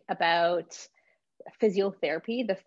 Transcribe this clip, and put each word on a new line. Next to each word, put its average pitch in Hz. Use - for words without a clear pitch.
about 170
physiotherapy, 196
the 190